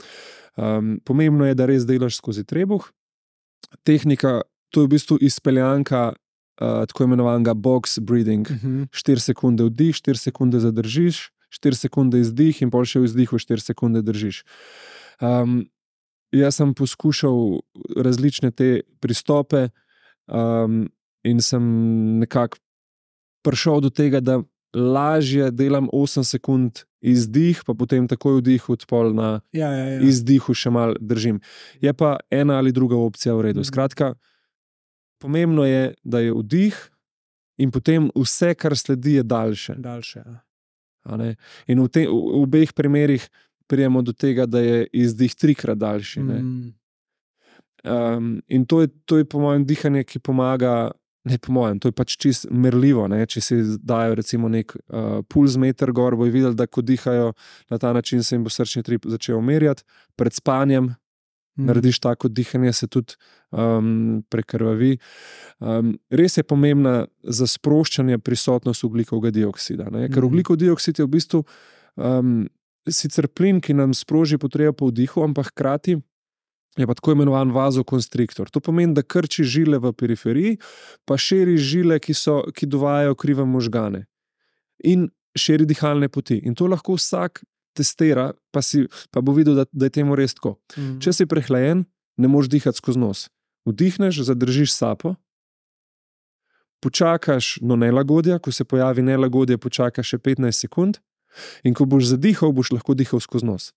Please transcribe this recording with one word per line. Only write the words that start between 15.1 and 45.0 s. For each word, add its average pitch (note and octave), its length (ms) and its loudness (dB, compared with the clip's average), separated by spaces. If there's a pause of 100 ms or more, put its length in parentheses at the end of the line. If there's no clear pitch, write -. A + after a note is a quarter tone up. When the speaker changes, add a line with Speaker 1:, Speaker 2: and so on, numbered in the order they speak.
Speaker 1:
Ehm, B2 480 0 (680)
jaz C#3 220 4
sem C#3+ 160 2
poskušal B2+ 880 0 (320)
različne B2+ 580 0
te B2+ 180 2 (280)
pristope, C3+ 720 0 (600)
ehm, A2+ 560 0 (400)
in A#2 140 2
sem A#2+ 240 0 (540)
nekako A#2 400 -2 (880)
prišel D3 360 2
do C#3 80 2
tega, C#3 300 2
da B2+ 200 2 (300)
lažje C#3 800 0
delam C3+ 400 0
osem C#3+ 340 0
sekund B2+ 600 -2 (120)
izdih, B2 640 2
pa B2+ 120 -4
potem B2 320 0
takoj C3+ 320 0
vdih, B2+ 300 2
od A#2+ 180 -4
pol A#2 260 0
na A2 360 -2
Speaker 2:
Ja, D#3 200 -4
ja, C3+ 220 -4
ja. C3+ 100 -6
Speaker 1:
izdihu C3 540 4
še - 160 -4
malo A#2 260 0
držim. A2 460 -2 (340)
Je C#3+ 160 0
pa C#3+ 240 0 (120)
ena C#3+ 280 2
ali C3 160 2
druga B2 240 2
opcija A#2 380 0
v A2 100 0
redu. G#2+ 160 0
Speaker 2:
Mhm. C3+ 60 -2
Speaker 1:
Skratka, C3+ 480 -2 (1080)
pomembno D#3 440 0
je, C3 320 0
da A#2+ 220 -4
je A#2 120 0
vdih C3 460 0 (840)
in C3+ 100 2
potem D#3 440 0
vse, E3+ 400 0
kar D#3+ 200 -2
sledi, C3+ 400 -2
je C3+ 120 4
daljše. A2+ 500 -4
Speaker 2:
Daljše, A#2+ 460 -14
ja. A#2 180 -20 (680)
Speaker 1:
A A2 120 -8
ne? A2+ 180 -6 (280)
In B2+ 160 2
v C3 100 4
te-, B2 160 2
v, D2+ 80 0
v A2+ 260 0
obeh D3 320 4
primerih C#3+ 560 2 (420)
pridemo C3 320 2
do A#2+ 120 -2
tega, B2+ 320 0
da A#2+ 140 0
je A#2 320 2
izdih A#2+ 420 0